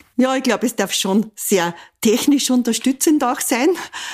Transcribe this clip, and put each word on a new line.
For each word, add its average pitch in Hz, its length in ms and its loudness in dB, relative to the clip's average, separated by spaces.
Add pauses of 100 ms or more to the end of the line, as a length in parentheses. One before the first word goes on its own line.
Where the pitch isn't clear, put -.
(180)
Ja, 254 180 2
ich 269 60 -2
glaub, 226 220 -2
es - 120 -4
darf 190 200 -2
schon 208 400 0
sehr 170 400 -2 (260)
technisch 254 480 2
unterstützend 254 760 2
auch 247 160 -2
sein, 262 300 0 (440)